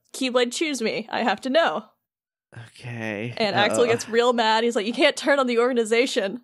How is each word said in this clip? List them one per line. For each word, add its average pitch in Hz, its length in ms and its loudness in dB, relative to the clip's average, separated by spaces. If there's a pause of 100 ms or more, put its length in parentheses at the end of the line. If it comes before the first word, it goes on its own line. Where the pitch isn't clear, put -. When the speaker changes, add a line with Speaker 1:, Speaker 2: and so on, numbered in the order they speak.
(140)
Speaker 1:
Keyblade 247 400 0
choose 294 300 -2
me? 208 280 -4
I - 120 -2
have 208 180 0
to 262 80 -6
know." 254 360 0 (840)
Speaker 2:
Okay. 113 720 -8
Speaker 1:
And 202 180 -2
Axel 208 260 2
Speaker 2:
Uh-oh. 240 60 4
Speaker 1:
gets 233 220 -2
real 233 240 2
mad. 220 300 2
He's 233 120 0
like, 208 100 -2
"You 226 80 -4
can't 277 220 2
turn 285 240 2
on 262 80 2
the 240 120 0
organization." 233 840 0